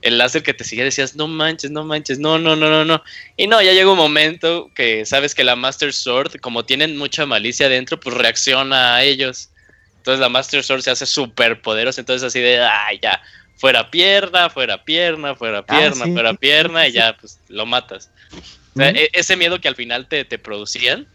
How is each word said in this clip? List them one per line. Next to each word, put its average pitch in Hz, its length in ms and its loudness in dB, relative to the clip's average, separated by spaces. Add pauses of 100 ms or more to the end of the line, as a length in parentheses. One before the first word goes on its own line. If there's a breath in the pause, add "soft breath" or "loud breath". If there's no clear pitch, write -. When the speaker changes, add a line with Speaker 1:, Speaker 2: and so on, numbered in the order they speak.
Speaker 1:
el 120 180 2
láser 127 240 2
que 143 100 -2
te 120 120 -8
seguía, 117 200 -6
decías, 135 300 -2
"No 151 140 -6
manches, 160 420 -4
no 151 140 -8
manches, 151 340 -4
no, 156 220 2
no, 160 160 2
no, 156 120 2
no, 156 160 4
no". 160 180 0 (340 loud breath)
Y 190 100 0
no, 220 160 6
ya 185 100 6
llega 190 160 6
un 190 80 6
momento 160 800 0
que 110 320 -2
sabes 139 300 0
que 131 80 2
la 123 100 4
Master 131 380 -4
Sword, - 480 -4
como 117 240 -8
tienen 147 340 0
mucha 143 260 -4
malicia 120 420 -2
adentro, 131 340 0
pues 123 160 -6
reacciona 127 800 2
a 127 80 4
ellos. 135 460 -2 (480 soft breath)
Entonces 131 200 0
la 127 100 2
Master 131 360 0
Sword 131 160 -2
se 131 100 -4
hace 127 160 -2
súper 117 560 0
poderosa, 117 380 -2
entonces 127 260 -4
así 123 140 -2
de, 123 180 4
"Ay, 107 420 0
ya, 101 220 -2 (360 loud breath)
fuera 123 340 2
pierna, 180 580 2
fuera 113 340 -4
pierna, 156 520 -4
fuera 110 240 -6
Speaker 2:
Ah, 98 40 -18 (140)
Speaker 1:
pierna, 139 280 0
Speaker 2:
sí, 175 60 -2
Speaker 1:
fuera 117 200 0
Speaker 2:
sí, 101 60 -4
Speaker 1:
pierna", 160 440 2
Speaker 2:
sí, 147 60 2
Speaker 1:
y 123 40 -2
Speaker 2:
sí. 117 60 0
Speaker 1:
ya, 113 180 2
pues, - 220 -20 (100)
lo 104 160 -8
matas. 120 460 -6 (640 soft breath)
O 131 40 -8
sea, 139 120 4
Speaker 2:
Ujú. 190 80 -2
Speaker 1:
e-, 156 140 2
ese 180 240 0
miedo 175 240 -2
que 156 80 -2
al 131 80 -4
final 120 320 -8
te, 143 160 -4
te 117 160 -10
producían 120 760 -4